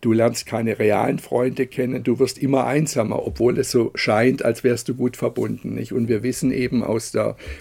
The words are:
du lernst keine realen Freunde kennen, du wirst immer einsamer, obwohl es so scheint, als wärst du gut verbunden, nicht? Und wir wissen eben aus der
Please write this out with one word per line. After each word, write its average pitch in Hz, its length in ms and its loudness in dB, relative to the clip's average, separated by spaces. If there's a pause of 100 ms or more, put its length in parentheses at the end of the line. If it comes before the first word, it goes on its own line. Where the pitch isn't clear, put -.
du 113 120 2
lernst 113 340 2
keine 113 340 -2
realen 107 400 2
Freunde 127 460 -2
kennen, 127 360 -4
du 117 160 2
wirst 131 200 2
immer 131 280 2
einsamer, 127 580 0
obwohl 123 340 2
es 117 120 -2
so 117 240 2
scheint, 117 500 2
als 117 200 0
wärst 120 240 0
du 123 60 -4
gut 123 220 -2
verbunden, 117 600 -4
nicht? 110 160 -8
Und 117 160 0
wir 110 160 0
wissen 127 260 -2
eben 123 320 -2
aus 110 300 -4
der 110 240 -2 (240)